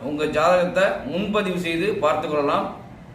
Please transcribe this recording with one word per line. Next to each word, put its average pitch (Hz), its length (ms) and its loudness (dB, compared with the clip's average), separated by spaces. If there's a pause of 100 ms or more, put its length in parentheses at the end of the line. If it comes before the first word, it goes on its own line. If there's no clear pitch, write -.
உங்க 147 220 -2
ஜாதகத்தை 175 580 4 (220)
முன்பதிவு 185 540 -2
செய்து 170 340 0
பார்த்து 156 340 0
கொள்ளலாம். 151 580 0 (280)